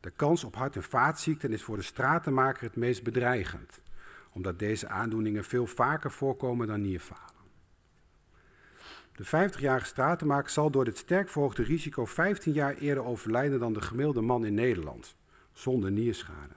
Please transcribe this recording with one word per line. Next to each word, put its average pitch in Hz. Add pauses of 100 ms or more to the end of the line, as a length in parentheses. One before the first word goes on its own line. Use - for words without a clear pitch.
De 90
kans 151
op 107
hart- 131
en 95
vaatziekten 143
is 107
voor 110
de 98
stratenmaker 131
het 117
meest 120
bedreigend, 120 (500)
omdat 90
deze 104
aandoeningen 107
veel 123
vaker 139
voorkomen 127
dan 107
nierfalen. - (1700)
De -
vijftigjarige 139
stratenmaker 143
zal 151
door 135
dit 113
sterk 185
verhoogde 139
risico 143
vijftien 165
jaar 139
eerder 143
overlijden 123
dan 117
de 107
gemiddelde 131
man 120
in 104
Nederland, 92 (360)
zonder 120
nierschade. 98